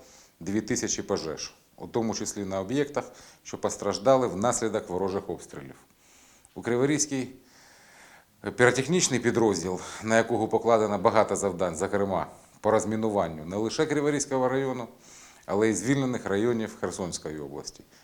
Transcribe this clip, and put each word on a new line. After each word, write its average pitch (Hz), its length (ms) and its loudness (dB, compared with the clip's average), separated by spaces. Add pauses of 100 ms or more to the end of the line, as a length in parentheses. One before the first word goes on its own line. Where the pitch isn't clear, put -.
(400)
дві 98 200 -2
тисячі 107 420 -2
пожеж, 80 520 -4 (220)
у - 100 -14
тому 113 280 -2
числі 104 300 -6
на 95 160 -4
об'єктах, 131 440 -2 (380)
що - 160 -12
постраждали 104 680 2
внаслідок 107 640 -2
ворожих 92 420 -2
обстрілів. - 460 -12 (800)
У 95 80 -12
Криворізький 131 720 0 (1200)
піротехнічний 131 640 4
підрозділ, 98 600 2 (220)
на 113 140 2
якого 113 320 2
покладено 110 500 4
багато 101 380 4
завдань, 90 400 -2
зокрема 95 500 0 (340)
по 107 100 2
розмінуванню 104 760 0
не 90 120 -6
лише 113 300 0
Криворізького 143 640 0
району, 127 400 -2 (580)
але 107 220 2
й 107 60 4
звільнених 127 520 0
районів 110 540 0
Херсонської 85 580 -6
області, 71 460 -12 (200)